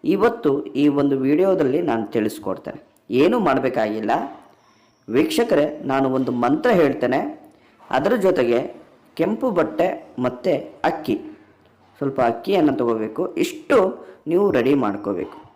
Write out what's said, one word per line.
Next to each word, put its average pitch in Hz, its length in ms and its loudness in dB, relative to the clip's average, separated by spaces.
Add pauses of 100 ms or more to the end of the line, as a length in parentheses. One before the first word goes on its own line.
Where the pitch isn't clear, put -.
ಇವತ್ತು 160 600 2
ಈ 143 240 2
ಒಂದು 143 300 2
ವಿಡಿಯೋದಲ್ಲಿ 151 640 2
ನಾನು 113 240 -2
ತಿಳಿಸ್ಕೊಡ್ತೇನೆ, - 760 -4 (300)
ಏನೂ 165 280 4
ಮಾಡಬೇಕಾಗಿಲ್ಲ. 120 760 0 (960)
ವೀಕ್ಷಕರೇ, 143 580 2 (180)
ನಾನು 135 300 0
ಒಂದು 131 180 0
ಮಂತ್ರ 127 380 0
ಹೇಳ್ತೇನೆ, 139 500 2 (680)
ಅದರ 160 260 0
ಜೊತೆಗೆ 175 420 2 (580)
ಕೆಂಪು 220 340 -2
ಬಟ್ಟೆ 175 360 0 (320)
ಮತ್ತು 127 340 -2 (320)
ಅಕ್ಕಿ, 143 300 -2 (840)
ಸ್ವಲ್ಪ 135 220 -4
ಅಕ್ಕಿಯನ್ನು 147 540 2
ತಗೋಬೇಕು. 117 600 -2
ಇಷ್ಟು - 420 -2 (500)
ನೀವು 185 240 2
ರೆಡಿ 131 240 2
ಮಾಡ್ಕೋಬೇಕು. 101 640 -4 (180)